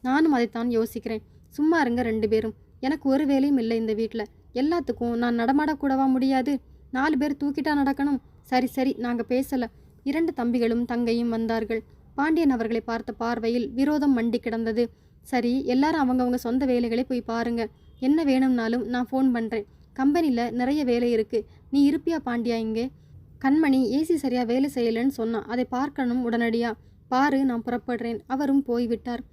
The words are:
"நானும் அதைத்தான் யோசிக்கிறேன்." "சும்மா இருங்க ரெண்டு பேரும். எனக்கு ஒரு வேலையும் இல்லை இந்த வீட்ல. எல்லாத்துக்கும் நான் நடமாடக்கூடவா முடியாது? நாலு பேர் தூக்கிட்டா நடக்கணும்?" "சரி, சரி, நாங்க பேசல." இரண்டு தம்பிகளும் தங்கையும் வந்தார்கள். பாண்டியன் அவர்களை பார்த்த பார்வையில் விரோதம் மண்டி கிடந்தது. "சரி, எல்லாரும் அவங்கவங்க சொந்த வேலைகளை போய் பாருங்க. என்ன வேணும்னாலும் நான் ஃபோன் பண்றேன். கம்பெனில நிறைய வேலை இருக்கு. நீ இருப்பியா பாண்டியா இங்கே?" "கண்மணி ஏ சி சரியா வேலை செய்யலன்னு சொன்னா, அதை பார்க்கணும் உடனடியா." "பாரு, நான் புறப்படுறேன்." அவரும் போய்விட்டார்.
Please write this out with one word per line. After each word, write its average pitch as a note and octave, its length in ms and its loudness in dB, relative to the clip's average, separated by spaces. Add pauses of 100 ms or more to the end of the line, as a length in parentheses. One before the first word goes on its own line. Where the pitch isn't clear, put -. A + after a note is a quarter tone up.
"நானும் D4 300 2
அதைத்தான் A#3+ 380 0
யோசிக்கிறேன்." A3+ 540 -4 (260)
"சும்மா D#4+ 320 2
இருங்க A#3+ 200 0
ரெண்டு A3 280 0
பேரும். A3 240 0 (260)
எனக்கு C#4 300 -2
ஒரு C#4 160 2
வேலையும் C#4 320 2
இல்லை A3+ 200 0
இந்த A3 160 -2
வீட்ல. A3 280 -4 (320)
எல்லாத்துக்கும் B3 640 -2
நான் A#3+ 240 0
நடமாடக்கூடவா C#4 680 2
முடியாது? C4 460 2 (380)
நாலு C#4+ 260 0
பேர் C#4+ 220 -2
தூக்கிட்டா D4 360 -2
நடக்கணும்?" C#4 440 0 (220)
"சரி, B3+ 260 0
சரி, B3+ 300 -2
நாங்க A#3+ 320 -4
பேசல." B3+ 340 -2 (400)
இரண்டு D#4+ 300 -2
தம்பிகளும் A#3 520 0
தங்கையும் A#3 440 -2
வந்தார்கள். A3+ 520 -2 (340)
பாண்டியன் D#4 340 2
அவர்களை A3+ 320 0
பார்த்த A3+ 320 -6
பார்வையில் A#3 580 -2
விரோதம் C#4 460 2
மண்டி A#3 200 0
கிடந்தது. A3+ 460 -2 (380)
"சரி, B3 440 -2
எல்லாரும் D4 360 2
அவங்கவங்க B3 340 0
சொந்த B3 300 -2
வேலைகளை A#3+ 380 0
போய் B3 180 -4
பாருங்க. A#3 420 -4 (360)
என்ன D4 240 2
வேணும்னாலும் B3+ 600 2
நான் B3 260 -4
ஃபோன் C4 200 2
பண்றேன். A3+ 340 -2 (280)
கம்பெனில C4+ 580 2
நிறைய C4 320 0
வேலை A#3+ 280 2
இருக்கு. A3 280 0 (320)
நீ C#4 80 2 (120)
இருப்பியா D#4+ 340 -2
பாண்டியா A#3 320 -2
இங்கே?" A3 280 -2 (560)
"கண்மணி C#4 400 4 (100)
ஏ C#4+ 120 2
சி E4 140 0
சரியா B3 260 0
வேலை B3+ 300 0
செய்யலன்னு A#3 340 0
சொன்னா, A#3 320 -2
அதை B3 260 -4
பார்க்கணும் B3+ 580 -2
உடனடியா." A#3 480 0 (360)
"பாரு, C4+ 380 2
நான் A#3 200 -2
புறப்படுறேன்." A#3 640 -4
அவரும் C#4 360 0
போய்விட்டார். A#3+ 680 -4